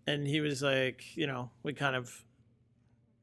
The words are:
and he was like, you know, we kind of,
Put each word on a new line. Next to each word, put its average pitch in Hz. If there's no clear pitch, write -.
and 147
he 147
was 143
like, 131
you 156
know, 123
we 151
kind 135
of, 123